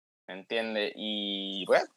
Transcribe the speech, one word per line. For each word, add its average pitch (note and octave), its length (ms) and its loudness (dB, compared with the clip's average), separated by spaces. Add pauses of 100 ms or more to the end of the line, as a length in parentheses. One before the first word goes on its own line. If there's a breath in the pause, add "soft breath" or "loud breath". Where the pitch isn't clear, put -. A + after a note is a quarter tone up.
(260)
¿me F#2 80 -10
entiendes? A2 600 0
Y, G2+ 720 -2
pues, C3+ 180 6 (120)